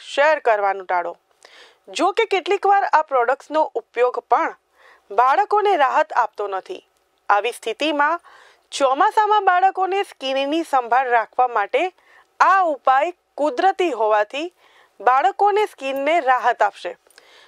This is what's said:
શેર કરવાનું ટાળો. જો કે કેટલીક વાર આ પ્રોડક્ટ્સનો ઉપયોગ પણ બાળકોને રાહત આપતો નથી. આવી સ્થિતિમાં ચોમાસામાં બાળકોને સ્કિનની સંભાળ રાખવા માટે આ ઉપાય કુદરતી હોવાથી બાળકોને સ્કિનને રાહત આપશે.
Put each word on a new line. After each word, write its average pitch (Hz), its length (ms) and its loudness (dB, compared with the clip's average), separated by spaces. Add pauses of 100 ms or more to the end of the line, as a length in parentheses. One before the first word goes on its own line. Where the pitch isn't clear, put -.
શેર 294 340 0
કરવાનું 196 460 -2
ટાળો. 175 340 -4 (680)
જો 302 240 -2
કે 453 140 -2
કેટલીક 392 480 0
વાર 403 160 2
આ 311 220 0
પ્રોડક્ટ્સનો 269 640 0
ઉપયોગ 240 540 -4
પણ 269 300 0 (520)
બાળકોને 381 640 2
રાહત 277 400 0
આપતો 214 320 -2
નથી. 190 340 -10 (460)
આવી 208 240 2
સ્થિતિમાં 294 680 -2 (520)
ચોમાસામાં 403 760 2
બાળકોને 381 560 0
સ્કિનની 277 600 -4
સંભાળ 247 460 0
રાખવા 240 380 0
માટે 233 340 -2 (580)
આ 370 300 4
ઉપાય 269 400 0 (260)
કુદરતી 339 560 0
હોવાથી 220 520 -2 (560)
બાળકોને 392 640 2
સ્કિનને 277 540 -4
રાહત 240 460 0
આપશે. - 260 -10 (560)